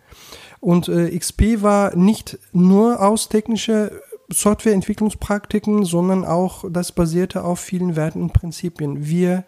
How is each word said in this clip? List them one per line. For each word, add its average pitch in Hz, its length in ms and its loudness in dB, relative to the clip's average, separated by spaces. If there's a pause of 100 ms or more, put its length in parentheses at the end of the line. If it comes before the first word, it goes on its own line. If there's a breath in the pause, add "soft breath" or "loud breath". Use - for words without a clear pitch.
(600 loud breath)
Und, 175 280 2
äh, 170 220 0
X - 220 -6
P 214 300 0
war 202 340 2
nicht 190 440 2 (120)
nur 196 520 4
aus 208 260 2
technische 214 600 -2 (380)
Softwareentwicklungspraktiken, 208 1600 0
sondern 180 400 0
auch, 180 420 -2
das 175 240 -6
basierte 180 520 -2
auf 175 160 -4
vielen 180 360 -4
Werten 160 280 -4
und 170 100 -6
Prinzipien. 151 720 -4
Wir, 180 420 0